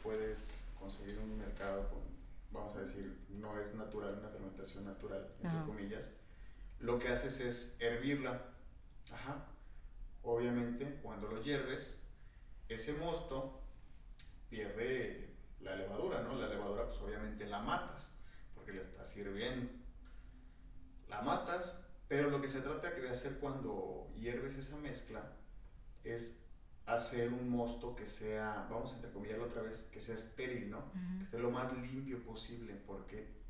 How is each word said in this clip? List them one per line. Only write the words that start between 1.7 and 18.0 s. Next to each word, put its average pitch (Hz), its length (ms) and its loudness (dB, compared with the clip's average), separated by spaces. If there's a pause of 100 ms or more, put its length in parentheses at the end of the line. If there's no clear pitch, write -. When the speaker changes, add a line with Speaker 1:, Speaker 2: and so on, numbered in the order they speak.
Speaker 1:
con, 98 100 0 (520)
vamos 104 240 -2
a 98 40 -2
decir, 98 400 -2 (100)
no 104 300 -2
es 104 160 0
natural, 104 440 0
una 107 100 -4
fermentación 98 560 -4
natural, - 420 -2 (160)
entre 165 140 4
Speaker 2:
Ajá. 160 80 2
Speaker 1:
comillas, - 460 -2 (680)
lo 120 180 6
que 123 120 4
haces 131 300 4
es 120 400 0
hervirla. 131 600 4 (720)
Ajá. - 320 -2 (760)
Obviamente, 120 800 4
cuando 104 240 -2
lo 110 140 0
hierves, 131 560 2 (680)
ese 113 260 0
mosto 156 680 0 (880)
pierde 110 800 2 (320)
la 95 140 -2
levadura, - 480 2
¿no? - 120 0
La 113 120 2
levadura, 101 400 2
pues, - 120 0
obviamente 107 460 0
la 104 140 0
matas, - 520 2 (440)